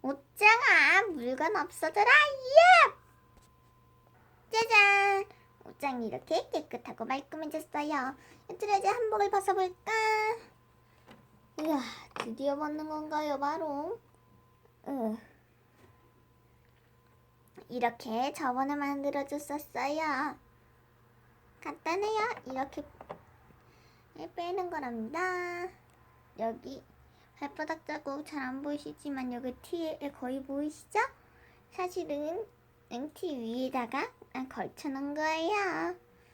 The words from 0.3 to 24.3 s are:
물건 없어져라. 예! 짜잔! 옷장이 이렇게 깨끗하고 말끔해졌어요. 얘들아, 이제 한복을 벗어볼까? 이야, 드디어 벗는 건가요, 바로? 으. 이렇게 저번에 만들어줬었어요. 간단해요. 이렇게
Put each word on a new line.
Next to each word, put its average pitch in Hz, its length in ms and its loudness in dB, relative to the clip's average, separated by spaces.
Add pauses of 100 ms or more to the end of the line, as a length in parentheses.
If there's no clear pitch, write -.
물건 285 440 -2
없어져라. 330 540 2
예! 587 840 10 (1700)
짜잔! 403 680 6 (400)
옷장이 247 440 -6
이렇게 - 420 -4
깨끗하고 240 540 -8
말끔해졌어요. 294 1120 -6 (340)
얘들아, 415 280 0
이제 381 100 2
한복을 427 420 0
벗어볼까? 381 640 0 (1700)
이야, 311 200 0 (340)
드디어 269 420 -4
벗는 302 320 -6
건가요, 302 500 -4
바로? 311 640 -4 (880)
으. 214 280 -4 (2500)
이렇게 240 640 -2
저번에 277 420 -2
만들어줬었어요. 285 1600 -4 (1300)
간단해요. 392 580 -2 (260)
이렇게 269 360 -6 (1500)